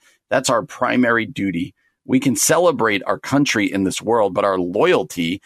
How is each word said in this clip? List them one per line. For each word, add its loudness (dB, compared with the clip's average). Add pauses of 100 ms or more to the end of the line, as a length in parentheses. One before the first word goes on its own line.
(280)
That's 0
our 0
primary 0
duty. -6 (300)
We 0
can 0
celebrate 2
our -2
country 0
in 0
this -4
world, 0
but 0
our 2
loyalty 0